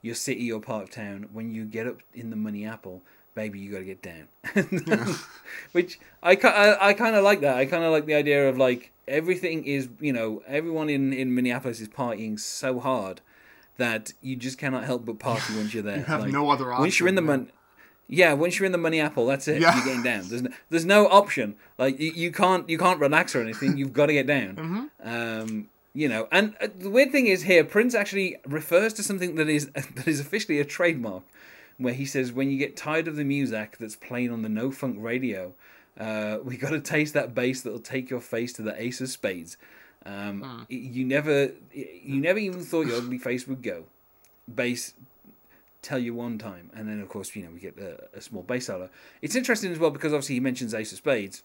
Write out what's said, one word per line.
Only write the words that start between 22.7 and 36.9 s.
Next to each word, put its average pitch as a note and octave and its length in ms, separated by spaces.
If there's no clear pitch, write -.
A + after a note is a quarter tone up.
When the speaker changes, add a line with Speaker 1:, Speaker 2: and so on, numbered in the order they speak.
Speaker 1:
can't F3+ 220
relax D3 360
or B2 60
anything. C3+ 340
You've C3+ 160
gotta D3 200
get C#3 140
down. A#2 300
Speaker 2:
Mm-hmm. F#3 520
Speaker 1:
Um, A2 600
you D3 160
know, A2 240
and, G#3 280
uh, - 160
the F#3 140
weird C4 220
thing C4+ 140
is F#3 160
here, E3 220
Prince A#3 300
actually G3 420
refers E3+ 480
to G#3 80
something F3+ 340
that D#3 120
is, D3 220
<laughs> - 40
that C3+ 320
is D3+ 140
officially D3 400
a D3 40
trademark, C3 580
where B2+ 160
he C3+ 100
says, C3 280
"When C3+ 180
you C3+ 80
get C#3 180
tired D#3+ 320
of D#3 80
the D3 80
music B2+ 540
that's A2 180
playing B2 340
on A#2 120
the A2 60
no A2 220
funk C3 300
radio, A2+ 540
uh, G#2+ 440
we B2 140
gotta C#3 220
taste D3+ 360